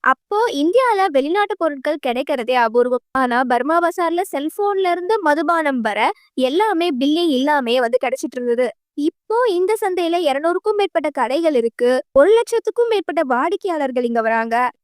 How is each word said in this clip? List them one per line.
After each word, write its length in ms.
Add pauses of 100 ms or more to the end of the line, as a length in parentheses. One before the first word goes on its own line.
(100)
அப்போ 300 (180)
இந்தியால 460 (100)
வெளிநாட்டு 460
பொருட்கள் 440
கிடைக்கிறதே 600
அபூர்வம். 380 (180)
ஆனா 180 (120)
பர்மா 340
பசார்ல 380 (100)
செல்போன்ல 640
இருந்து 200 (120)
மதுபானம் 600
வர 140 (480)
எல்லாமே 400 (120)
பில்லிங் 380
இல்லாமே 360 (100)
வந்து 200
கிடைச்சிட்டு 340
இருந்தது. 280 (420)
இப்போ 300 (180)
இந்த 240
சந்தையில 480
இருநூறுக்கும் 520
மேற்பட்ட 280 (120)
கடைகள் 400
இருக்கு. 300 (280)
ஒரு 180
லட்சத்துக்கும் 560
மேற்பட்ட 400
வாடிக்கையாளர்கள் 760
இங்க 180
வராங்க. 280 (280)